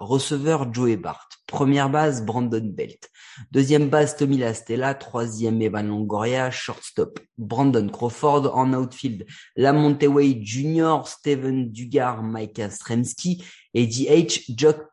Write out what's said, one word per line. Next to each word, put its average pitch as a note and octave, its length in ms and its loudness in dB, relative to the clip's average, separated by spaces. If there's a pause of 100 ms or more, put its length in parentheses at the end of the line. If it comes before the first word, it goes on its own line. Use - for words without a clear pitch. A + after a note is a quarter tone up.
Receveur, C#3 720 0
Joey A#2 240 2
Bart. E2+ 320 -10 (180)
Première C#3 440 2
base, C#3+ 340 0
Brandon A2+ 400 -2
Belt. - 460 -10 (420)
Deuxième C#3 380 4
base, D3 260 2
Tommy C#3 220 2
La A#2 160 -2
Stella. C3 400 -4
Troisième, A2+ 640 -4
Evan G#2 260 -2
Longoria. G#2+ 640 -2
Shortstop, - 720 -6 (160)
Brandon A#2 520 2
Crawford. C3+ 680 0
En C3 160 2
outfield, B2+ 540 -4 (280)
Lamonte D3 500 4
Wade C#3 360 4
Junior, D3 680 0
Steven C3 640 -2
Dugar, A#2+ 520 -2
Mike A2 340 -8
Yastrzemski. A#2+ 880 -4 (300)
Et A#2+ 120 2
D B2 220 -4
H, D#3 480 2
Jock D3+ 220 2 (140)